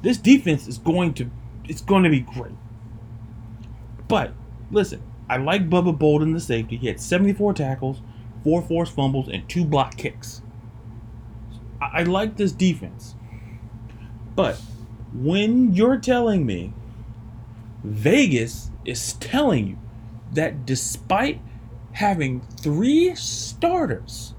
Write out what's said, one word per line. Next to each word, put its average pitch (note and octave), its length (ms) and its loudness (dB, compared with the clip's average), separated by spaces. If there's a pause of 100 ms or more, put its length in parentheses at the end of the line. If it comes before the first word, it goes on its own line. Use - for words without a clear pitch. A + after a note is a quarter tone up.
this A#3 160 2
defense G#3 500 6
is A#2+ 100 -8
going E3 380 2
to, B2 160 -6 (320)
it's D3+ 180 -10
going F#3+ 220 6
to F3 60 8
be D3 100 6
great. A#2+ 320 -6 (1600)
But D#3 260 2 (380)
listen, G3+ 300 2 (280)
I B2+ 80 2
like E3 320 2
Bubba F3 280 4
Bolden, D3+ 360 6
the E3 60 0
safety. A#2 380 -2
He B2 100 -2
had G2 120 -2
seventy-four G3 540 4
tackles, C3+ 480 -2 (420)
four E3 180 4
forced E3 320 0
fumbles, C3+ 360 0
and F2+ 180 -6
two E3+ 180 0
block C#3+ 320 2
kicks. - 440 -10 (1400)
I, C#3+ 200 -2
I - 20 2
like G3 340 2
this G3+ 140 2
defense. - 640 0 (1200)
But D3 260 2 (520)
when G3+ 600 4
you're A#3 240 6
telling A3+ 480 4
me, F#2+ 280 -2 (1080)
Vegas A#2+ 880 4 (140)
is - 300 -6
telling G#3+ 540 2
you F#2+ 100 -6 (560)
that D3 320 -2
despite F#3 760 0 (540)
having D#3 480 0
three B3 720 2
starters - 1200 -2